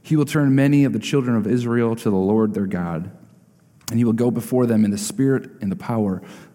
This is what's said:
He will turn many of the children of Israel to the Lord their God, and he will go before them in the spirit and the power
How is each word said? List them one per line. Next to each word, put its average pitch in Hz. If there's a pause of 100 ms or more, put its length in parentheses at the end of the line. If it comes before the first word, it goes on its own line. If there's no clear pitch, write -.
He -
will 151
turn 143
many 143
of 127
the 113
children 123
of 107
Israel 117
to 117
the 101
Lord 104
their 101
God, 87 (800)
and 113
he 120
will 113
go 117
before 120
them 110
in 101
the 101
spirit 135 (100)
and 98
the 90
power 104 (320)